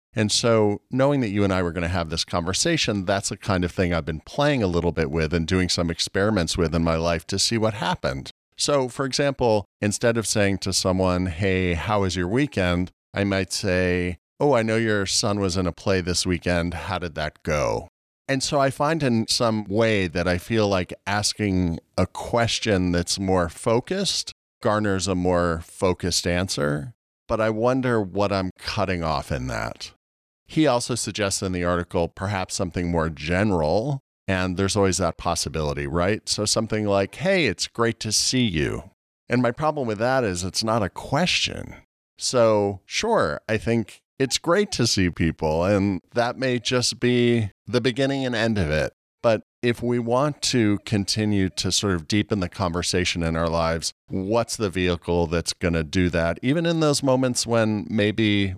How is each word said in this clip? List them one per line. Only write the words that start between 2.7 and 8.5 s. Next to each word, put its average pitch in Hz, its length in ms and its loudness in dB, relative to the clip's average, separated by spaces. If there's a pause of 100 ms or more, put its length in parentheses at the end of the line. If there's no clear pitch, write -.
that's 101 240 0
the 104 80 -8
kind 92 280 0
of 82 60 -2
thing 90 200 0
I've 82 140 0
been 78 160 -6
playing 147 400 0
a 101 60 2
little 85 240 0
bit 78 180 0
with 80 240 0
and 85 140 0
doing 92 200 2
some 87 220 -2
experiments 95 640 0
with 82 200 0
in 85 80 2
my 82 120 2
life 82 320 0
to 98 120 -2
see - 180 0
what 110 160 0
happened. 110 560 -4 (260)